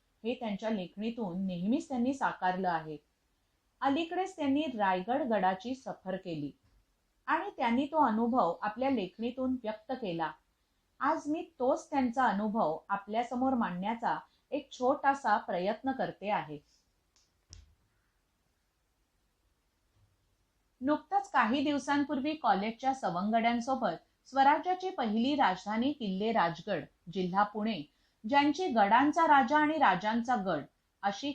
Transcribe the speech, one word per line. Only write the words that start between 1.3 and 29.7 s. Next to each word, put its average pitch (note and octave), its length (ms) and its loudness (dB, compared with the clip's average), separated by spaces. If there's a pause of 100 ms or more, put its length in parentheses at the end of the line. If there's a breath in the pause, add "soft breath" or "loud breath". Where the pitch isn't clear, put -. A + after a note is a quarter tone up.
नेहमीच F#3+ 420 -2
त्यांनी B3+ 260 0
साकारलं F#3 540 -2
आहे. D#3+ 280 -4 (840)
अलीकडेच E4+ 560 -2
त्यांनी C#4+ 260 0
रायगड G#3 600 0
गडाची G#3+ 520 0
सफर F#3+ 420 -8
केली D#3+ 340 -6 (760)
आणि E4 300 0
त्यांनी B3+ 300 0
तो D4+ 200 4
अनुभव A3+ 560 2
आपल्या A3+ 280 -2
लेखणीतून B3 640 -2
व्यक्त A3 400 -6
केला. E3+ 400 -4 (680)
आज D4 260 0
मी E4 320 -4
तोच C#4+ 320 0
त्यांचा C4 340 0
अनुभव G3+ 540 0 (100)
आपल्यासमोर A#3+ 640 -2
मांडण्याचा G3 640 -2 (320 soft breath)
एक D4 220 -6
छोटासा C4 640 2
प्रयत्न G#3+ 560 -2
करते G3+ 380 -6
आहे. D3+ 280 -4 (4000)
नुकतंच D4+ 500 0
काही C4 340 2
दिवसांपूर्वी C#4+ 680 0
कॉलेजच्या A3+ 600 0
सवंगड्यांसोबत A3+ 1300 -2
स्वराज्याची D#4+ 640 2
पहिली A#3+ 440 0
राजधानी A3 580 0
किल्ले G#3 400 -2
राजगड, E3+ 520 -2 (280)
जिल्हा F#3 300 0
पुणे, G#3 500 -4 (360)
ज्यांची D4 400 2
गडांचा C4 580 4
राजा C#4+ 320 6
आणि D4+ 160 4